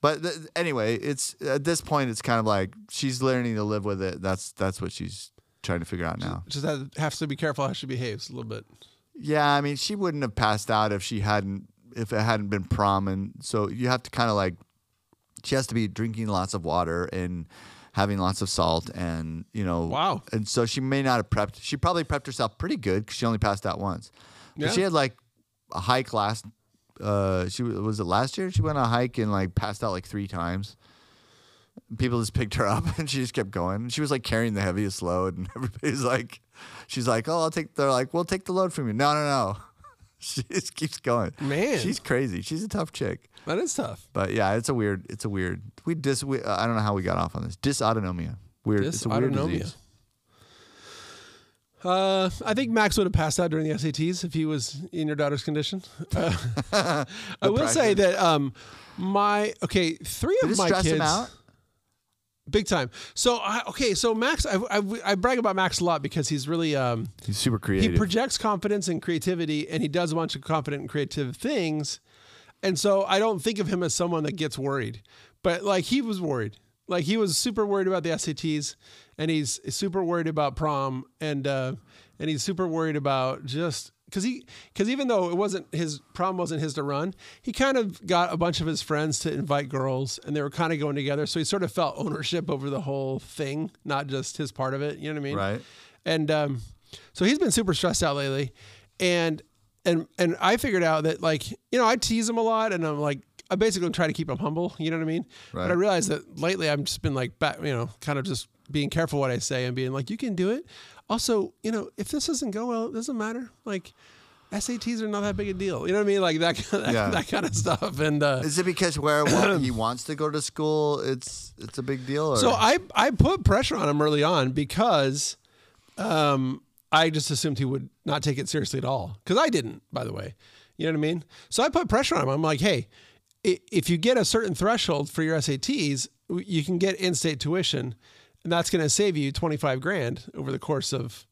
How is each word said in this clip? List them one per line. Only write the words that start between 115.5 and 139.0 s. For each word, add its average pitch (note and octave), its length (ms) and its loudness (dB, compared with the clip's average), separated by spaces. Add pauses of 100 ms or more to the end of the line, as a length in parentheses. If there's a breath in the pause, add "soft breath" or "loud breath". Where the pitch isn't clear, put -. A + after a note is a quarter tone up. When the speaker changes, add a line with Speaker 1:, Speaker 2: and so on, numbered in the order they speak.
Speaker 2:
a G3 40 -2
deal." F#3 320 -2
You F3+ 80 2
know G3+ 60 4
what G#3 60 4
I - 20 2
mean? G3 140 4
Like, E3 180 4
that, E3+ 180 4
<laughs> - 140 -6
that, - 220 0
Speaker 1:
Yeah. G#2+ 160 4
Speaker 2:
that D3+ 180 0
kind - 180 -2
of - 100 -2
stuff. A2 440 0
And, D3+ 240 2
uh, C#3 200 2
Speaker 1:
Is D3+ 140 0
it F3+ 80 2
because F3 320 0
where D3 280 4
wa-, G3 320 4
Speaker 2:
<clears throat> C3+ 100 2
Speaker 1:
he - 40 0
wants A2+ 340 -2
to D#3 100 -4
go D3+ 160 0
to D3 100 -2
school, D3+ 600 0
it's, - 580 -6
it's - 180 -12
a C3+ 60 -4
big C3 240 -4
deal, D3 300 2
Speaker 2:
So A#3+ 140 6
Speaker 1:
or? B3 60 2
Speaker 2:
I, A3+ 200 6 (180)
I C4+ 160 4
put E4 320 4
pressure - 320 4
on D#3 140 2
him D3 120 4
early D3+ 220 4
on D3+ 280 4
because, C#3+ 840 2 (640 soft breath)
um, C3+ 640 2 (300)
I D#3+ 180 6
just D#3 220 -2
assumed C#3+ 280 0
he C#3 60 2
would B2+ 240 -4 (160)
not D3 180 0
take C#3+ 140 0
it C#3 100 -4
seriously C3+ 300 -2
at B2 80 -4
all. A#2 400 -4
'Cause F#3 120 2
I D#4 120 6
didn't, C#3 320 -2 (100)
by B2 120 -4
the A2 100 -8
way. G2+ 220 -10 (420 soft breath)
You - 80 -4
know D#3+ 80 0
what D#3 120 0
I D#3+ 80 2
mean? E3+ 100 -4 (260 loud breath)
So - 140 2
I D4+ 60 4
put E4 200 2
pressure C4 260 2
on D3 80 2
him. C3 60 0
I'm C#3 120 2
like, D#3 200 2
Hey, E3+ 260 2 (580 soft breath)
i-, F#3 140 2 (120)
if F3 180 0
you E3+ 80 4
get A#3+ 200 4
a G#3+ 80 4
certain A3 300 0
threshold F3 540 0
for - 140 -2
your D#3+ 120 2
S D3 140 0
A C#3 80 0
Ts, C#3+ 500 -2 (220)
w-, F3+ 180 -4
you E3 160 0
can F3 140 0
get F#3 180 2
in-state E3 440 0
tuition, C#3+ 560 -2 (480 soft breath)
and E3 80 -2
that's E3+ 180 2
gonna D#3+ 200 2
save G3+ 280 2